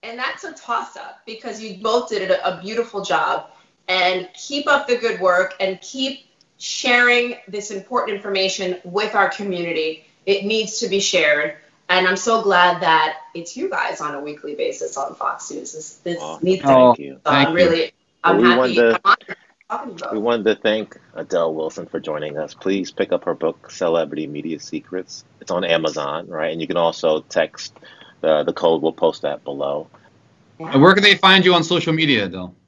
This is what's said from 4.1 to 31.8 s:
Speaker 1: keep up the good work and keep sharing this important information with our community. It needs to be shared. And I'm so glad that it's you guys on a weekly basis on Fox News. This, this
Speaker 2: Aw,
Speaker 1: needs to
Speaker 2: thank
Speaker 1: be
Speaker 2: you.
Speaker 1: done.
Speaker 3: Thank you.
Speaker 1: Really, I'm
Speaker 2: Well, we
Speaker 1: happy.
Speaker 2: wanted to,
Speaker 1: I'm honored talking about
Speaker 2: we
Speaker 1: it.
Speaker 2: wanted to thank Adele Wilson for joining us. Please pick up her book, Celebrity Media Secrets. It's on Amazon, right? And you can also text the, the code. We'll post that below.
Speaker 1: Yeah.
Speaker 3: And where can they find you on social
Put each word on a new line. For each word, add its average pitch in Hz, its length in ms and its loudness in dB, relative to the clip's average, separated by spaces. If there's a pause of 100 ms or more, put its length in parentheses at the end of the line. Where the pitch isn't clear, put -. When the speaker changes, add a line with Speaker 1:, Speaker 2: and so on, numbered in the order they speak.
Speaker 1:
keep 285 320 -6
up 285 200 2
the 240 100 2
good 220 220 -2
work 185 400 2
and 190 220 -2
keep 269 460 -8 (320)
sharing 240 800 2 (100)
this 202 240 -10
important 214 440 -4
information 190 680 -2
with 208 320 -4
our 190 140 4
community. 170 760 -4 (220)
It 196 180 0
needs 220 360 -2
to 226 60 -4
be 196 120 0
shared. 151 560 0 (340)
And 185 180 2
I'm 185 80 2
so 226 260 0
glad 175 400 4
that 160 360 2 (180)
it's 170 220 -12
you 370 120 -6
guys - 300 -6
on 147 160 -8
a 143 60 -10
weekly 147 340 -12
basis - 400 -6
on - 200 -8
Fox - 360 -8
News. - 220 -12
This, 156 240 -16
this 170 240 -8
Speaker 2:
Aw, 156 200 -12
Speaker 1:
needs 185 200 2
to 139 60 0
Speaker 2:
thank 127 300 8
Speaker 1:
be 143 60 -12
Speaker 2:
you. 139 80 -12
Speaker 1:
done. 135 140 -18
Speaker 3:
Thank 147 240 2
you. 160 60 -2
Speaker 1:
Really, 170 360 2 (320)
I'm 131 140 4
Speaker 2:
Well, 107 40 4
we 120 80 6
Speaker 1:
happy. 120 80 4
Speaker 2:
wanted 127 180 2
to, 117 140 6
Speaker 1:
I'm 110 160 2
honored - 320 0 (320)
talking - 260 -8
about 139 180 -10
Speaker 2:
we 110 40 -4
Speaker 1:
it. 104 40 -4
Speaker 2:
wanted 117 240 0
to 107 160 4
thank 107 360 -2 (160)
Adele 82 400 -2
Wilson 78 320 -6
for 80 140 -6
joining 76 380 -6
us. 76 160 -8
Please 95 380 -4
pick - 200 -2
up 87 140 -2
her 85 80 -2
book, 80 360 -6
Celebrity 78 580 -2
Media 73 340 -8
Secrets. - 640 -12 (160)
It's - 100 -10
on 90 140 -2
Amazon, 80 640 -2
right? 80 240 -4
And 82 80 -6
you 78 60 -6
can 87 100 -2
also 80 420 2
text - 540 -4 (480)
the, 76 220 2
the 80 100 -2
code. 82 280 2
We'll 78 120 0
post - 300 -2
that 71 200 -6
below. 71 440 -6 (720)
Speaker 1:
Yeah. 160 120 -10
Speaker 3:
And 135 100 6
where 180 120 10
can 196 100 4
they 202 120 8
find 190 280 8
you 180 100 6
on 165 120 4
social 170 280 0